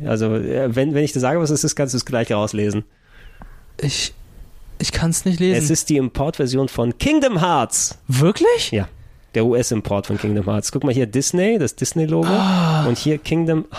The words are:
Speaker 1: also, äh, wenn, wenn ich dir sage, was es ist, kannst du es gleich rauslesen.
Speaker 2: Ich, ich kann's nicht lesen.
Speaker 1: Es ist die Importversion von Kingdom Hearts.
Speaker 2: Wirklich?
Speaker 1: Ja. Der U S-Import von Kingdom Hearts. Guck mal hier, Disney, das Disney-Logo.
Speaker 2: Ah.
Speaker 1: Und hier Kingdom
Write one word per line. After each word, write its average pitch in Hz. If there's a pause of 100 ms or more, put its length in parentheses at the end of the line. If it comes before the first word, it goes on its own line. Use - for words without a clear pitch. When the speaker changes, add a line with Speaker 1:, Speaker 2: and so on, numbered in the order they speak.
Speaker 1:
also, 110
äh, 127
wenn, 139
wenn 143
ich 143
dir 131
sage, 139
was 160
es 147
ist, 151
kannst 131
du -
es 117
gleich 117
rauslesen. 104 (960)
Speaker 2:
Ich, - (680)
ich -
kann's -
nicht 180
lesen. 180
Speaker 1:
Es 151
ist -
die 151
Importversion 135
von 120
Kingdom 269
Hearts. 156
Speaker 2:
Wirklich? 220
Speaker 1:
Ja. 101 (480)
Der 113
U 120
S-Import 113
von 104
Kingdom 104
Hearts. 104
Guck 139
mal 135
hier, 127
Disney, 180
das 135
Disney-Logo. 160
Speaker 2:
Ah. 180
Speaker 1:
Und 120
hier 151
Kingdom 160 (120)